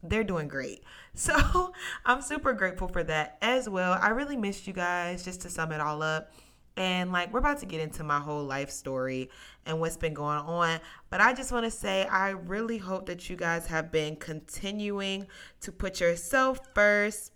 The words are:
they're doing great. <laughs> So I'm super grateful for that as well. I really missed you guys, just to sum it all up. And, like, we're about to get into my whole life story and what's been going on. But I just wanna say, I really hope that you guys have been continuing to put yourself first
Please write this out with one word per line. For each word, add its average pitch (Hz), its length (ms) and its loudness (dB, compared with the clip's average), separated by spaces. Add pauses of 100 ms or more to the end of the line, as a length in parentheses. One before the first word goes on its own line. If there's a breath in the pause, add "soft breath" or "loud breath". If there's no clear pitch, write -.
they're 214 220 2
doing 165 240 -2
great. 139 400 -8
<laughs> - 40 -20 (220 loud breath)
So - 580 4 (340 loud breath)
I'm 254 160 4
super 285 300 0
grateful 185 340 0
for 180 160 0
that 156 400 0
as 247 260 2
well. 180 320 2
I 208 100 6
really 277 260 0
missed 202 320 -4
you 190 40 -8
guys, 175 520 -2
just 180 160 -8
to 175 100 -10
sum 160 220 -2
it 151 80 -2
all 151 200 -2
up. 156 320 -2 (440 loud breath)
And, 180 340 0
like, 175 220 0
we're 247 80 0
about 285 180 2
to 285 80 -10
get 165 140 -6
into 156 240 -6
my 147 160 2
whole 147 240 -4
life 139 260 -4
story 131 580 -4 (380 loud breath)
and 160 140 -2
what's 165 160 -2
been 160 180 -2
going 147 240 -2
on. 165 400 2 (320 loud breath)
But 185 100 0
I 233 120 8
just 254 180 -4
wanna 226 220 0
say, 190 320 0
I 190 260 2
really 196 480 -4
hope 185 280 -6
that 175 220 -8
you 180 60 -6
guys 170 320 -2
have 160 240 -2
been 156 240 0
continuing 196 1120 -6 (360 loud breath)
to 185 100 -10
put 190 260 -6
yourself 262 640 4 (120)
first 208 640 4